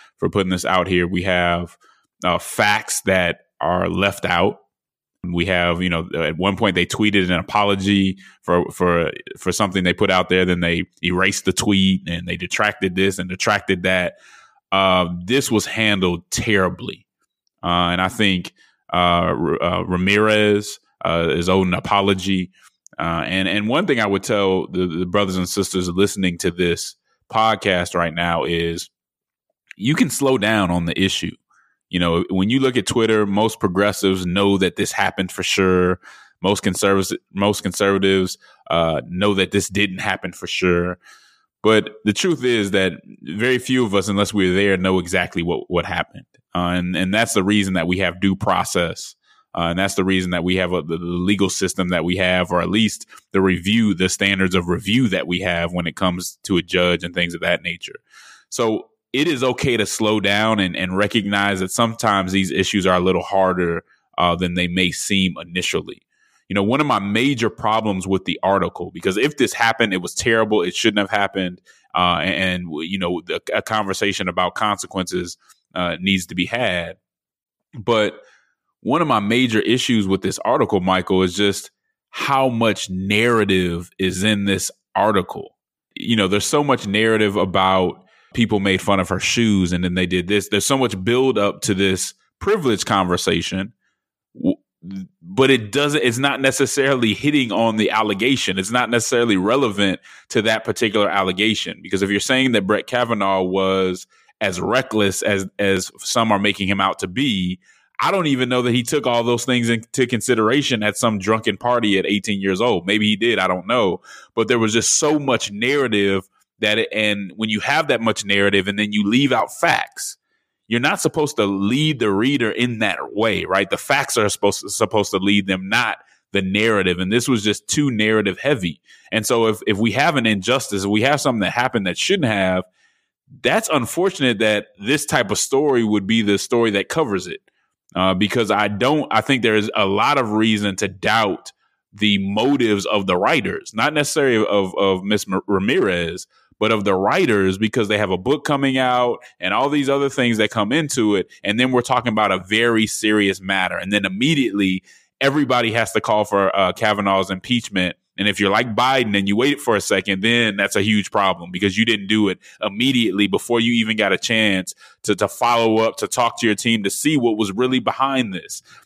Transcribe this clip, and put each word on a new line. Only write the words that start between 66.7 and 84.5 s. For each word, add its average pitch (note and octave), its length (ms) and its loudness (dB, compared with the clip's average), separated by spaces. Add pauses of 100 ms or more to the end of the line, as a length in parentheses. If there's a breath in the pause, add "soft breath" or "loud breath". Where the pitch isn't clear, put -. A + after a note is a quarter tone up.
of D3 60 0
my A#2 120 2
major A2+ 500 0
problems G#2+ 580 -2
with F#2+ 180 0
the F2 160 -4
article, F2+ 500 0
because F#2+ 260 -2
if D3 200 0
this A2+ 160 2
happened, A2+ 400 2
it F2+ 80 -2
was F2 140 -10
terrible, A2 480 2
it F2+ 120 -4
shouldn't G#2+ 240 0
have G2 100 0
happened, F#2+ 520 -2 (340 soft breath)
uh, F2 280 2
and, F2+ 400 -2
and, D#2+ 200 -8
you F#2+ 140 -6
know, F2+ 280 -2
the, E2 140 -4 (140)
a G#2 80 0
conversation G2+ 640 -2
about F2+ 280 -2
consequences, F#2 800 -4 (380 soft breath)
uh, F2 240 -4
needs F#2+ 280 2
to F2 80 -12
be F2+ 100 -2
had. F2+ 520 -4 (800)
But A2 440 0 (640 soft breath)
one D3 200 0
of D#3+ 60 0
my A#2 120 2
major A2+ 400 2
issues A2+ 480 0
with F#2+ 160 0
this - 160 -4
article, A2+ 400 2
Michael, F#2 420 2
is F2+ 140 0
just G2+ 340 0 (400)
how C3+ 400 0
much A2+ 400 0
narrative F#2+ 1080 0
is F#2 240 -2
in G#2 220 0
this F#2+ 260 -2 (240)